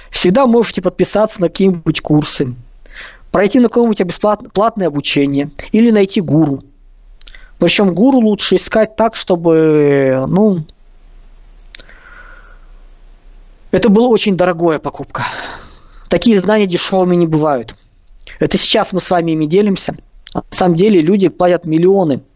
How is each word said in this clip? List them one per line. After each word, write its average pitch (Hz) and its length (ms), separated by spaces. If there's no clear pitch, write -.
всегда 202 360
можете 233 360
подписаться 196 600
на 165 80
какие-нибудь 170 520
курсы, 147 540
пройти 277 280
на 233 100
какое-нибудь 233 320
бесплат-, 202 500
платное 208 360
обучение 143 640
или 226 200
найти 202 300
гуру. 143 420
Причём 180 340
гуру 247 260
лучше 214 360
искать 220 400
так, 226 200
чтобы, 151 1120
ну, 175 380
это 220 180
была 247 180
очень 214 280
дорогая 170 440
покупка. - 460
Такие 196 300
знания 208 260
дешёвыми 180 500
не 175 120
бывают. 151 480
Это 156 180
сейчас - 360
мы 180 80
с - 80
вами 170 220
ими 156 140
делимся. 190 500
На - 180
самом 175 240
деле 190 260
люди 185 280
платят 175 360
миллионы 170 560